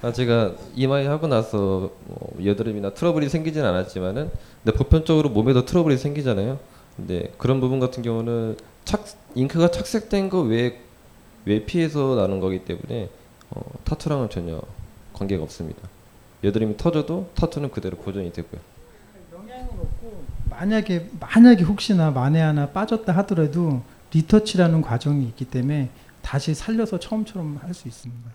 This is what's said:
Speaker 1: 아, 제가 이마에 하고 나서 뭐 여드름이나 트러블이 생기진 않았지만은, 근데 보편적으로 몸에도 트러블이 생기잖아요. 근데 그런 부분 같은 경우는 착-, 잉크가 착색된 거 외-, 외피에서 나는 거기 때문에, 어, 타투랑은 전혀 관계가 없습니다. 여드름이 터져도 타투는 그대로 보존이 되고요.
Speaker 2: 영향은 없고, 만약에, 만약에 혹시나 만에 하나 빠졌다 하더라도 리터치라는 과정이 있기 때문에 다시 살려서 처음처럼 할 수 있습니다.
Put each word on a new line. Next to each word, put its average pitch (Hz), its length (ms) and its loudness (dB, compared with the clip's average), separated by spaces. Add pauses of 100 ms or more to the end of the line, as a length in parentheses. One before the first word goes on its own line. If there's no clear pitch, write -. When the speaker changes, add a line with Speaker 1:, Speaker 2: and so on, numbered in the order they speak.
Speaker 1:
아, 120 100 -2
제가 117 420 2 (200)
이마에 135 320 2
하고 151 200 -2
나서 101 640 0 (140)
뭐 - 400 -14
여드름이나 104 500 0
트러블이 165 340 0
생기진 156 360 -2
않았지만은, 92 680 -2 (340)
근데 107 120 2
보편적으로 156 540 4
몸에도 123 340 4
트러블이 160 320 2
생기잖아요. 131 640 -2 (380)
근데 90 420 -6
그런 127 220 2
부분 127 200 0
같은 127 220 -4
경우는 113 540 -4 (280)
착-, - 320 -6 (180)
잉크가 165 360 2
착색된 196 600 -2
거 185 120 2
외-, 120 360 0 (680)
외피에서 139 680 0
나는 95 260 0
거기 92 240 -2
때문에, 104 440 -8 (420)
어, - 100 -10 (240)
타투랑은 143 460 -2
전혀 85 300 -8 (520)
관계가 98 300 -4
없습니다. 78 380 -10 (640)
여드름이 107 320 0
터져도 170 580 -2
타투는 147 360 -2
그대로 92 260 -8
보존이 92 360 -8
되고요. - 280 -12 (720)
Speaker 2:
영향은 240 300 -16
없고, - 580 -8 (280)
만약에, 185 560 -2 (120)
만약에 226 460 10
혹시나 175 460 2
만에 139 300 2
하나 147 280 2
빠졌다 220 440 -2
하더라도 165 680 0 (320)
리터치라는 170 680 4
과정이 139 420 0
있기 120 220 -8
때문에 135 420 -2 (340)
다시 143 320 -2
살려서 220 460 -2
처음처럼 185 640 -6
할 180 120 -8
수 - 140 -14
있습니다. 120 460 -16